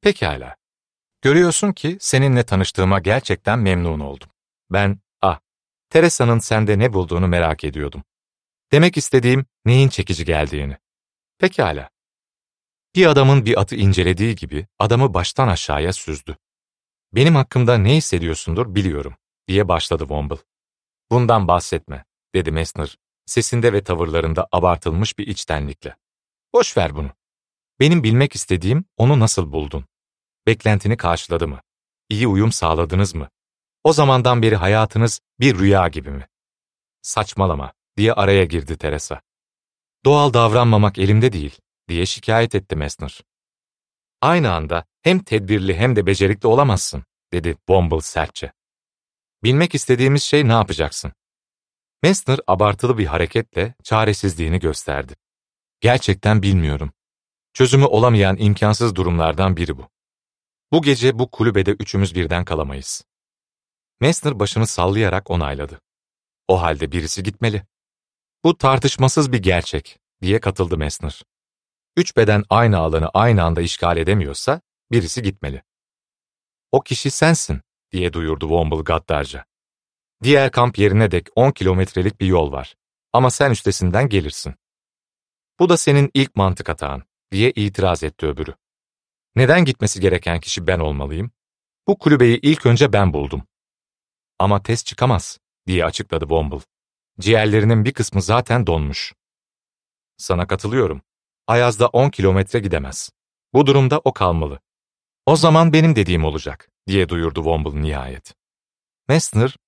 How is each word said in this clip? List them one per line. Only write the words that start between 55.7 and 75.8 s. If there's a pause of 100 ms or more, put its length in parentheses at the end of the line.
"Gerçekten
bilmiyorum. (600)
Çözümü
olamayan
imkansız
durumlardan
biri
bu. (800)
Bu
gece
bu
kulübede
üçümüz
birden
kalamayız." (960)
Messner
başını
sallayarak
onayladı. (640)
"O
halde
birisi
gitmeli." (800)
"Bu
tartışmasız
bir
gerçek," (220)
diye
katıldı
Messner. (720)
"Üç
beden
aynı
alanı
aynı
anda
işgal
edemiyorsa (300)
birisi
gitmeli." (1080)